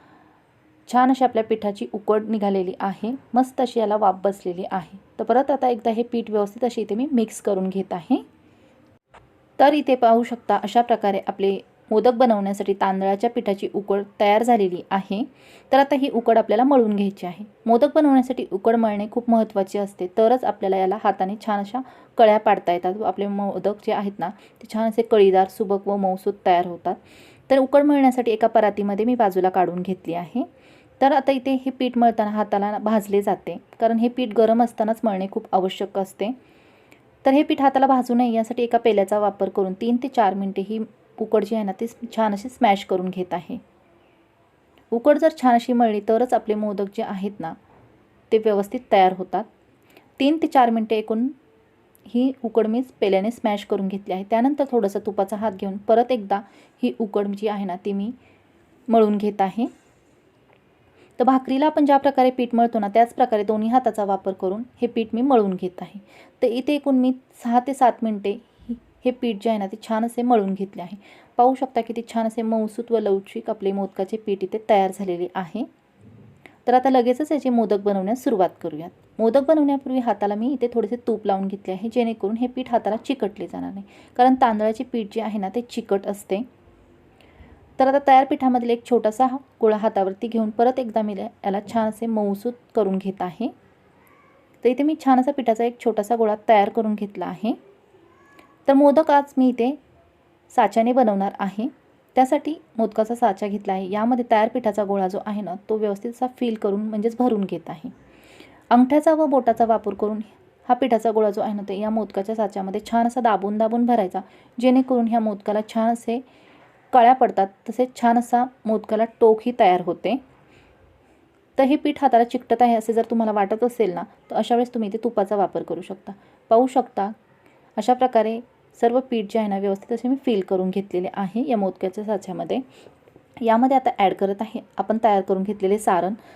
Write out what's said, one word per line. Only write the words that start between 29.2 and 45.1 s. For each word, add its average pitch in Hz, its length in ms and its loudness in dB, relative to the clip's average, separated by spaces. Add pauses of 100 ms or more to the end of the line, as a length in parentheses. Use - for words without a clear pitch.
काढून 180 320 0
घेतली 180 320 -6
आहे. 175 300 -6 (580)
तर 269 100 6
आता 277 200 2
इथे 269 240 -2
हे 262 140 -4
पीठ 247 280 -4
मळताना 226 340 2
हाताला 208 460 -2
भाजले 202 440 0
जाते, 180 360 -4 (220)
कारण 226 200 2
हे 240 80 2
पीठ 240 260 -4
गरम 226 300 4
असतानाच 226 400 -2
मळणे 196 280 -2
खूप 214 200 -8
आवश्यक 190 460 -2
असते. 190 320 -4 (960)
तर 269 60 4
हे 294 120 4
पीठ 294 180 -2
हाताला 269 260 4
भाजू 254 260 2
नये, 240 180 2
यासाठी 226 320 -2
एका 233 140 0
पेल्याचा 208 420 2
वापर 202 300 -2
करून 190 240 -2
तीन 233 300 -2
ते 277 40 -4
चार 208 260 2
मिनिटे 196 280 -6
ही 220 180 -6 (380)
उकड 214 260 0
जी 214 120 -4
आहे 220 80 -2
ना, 196 80 -4
ती 233 160 -6 (200)
छान 220 260 -2
अशी 208 160 -8
स्मॅश 196 360 2
करून 185 240 -2
घेत 185 240 -6
आहे. - 240 -8 (1300)
उकड 285 260 4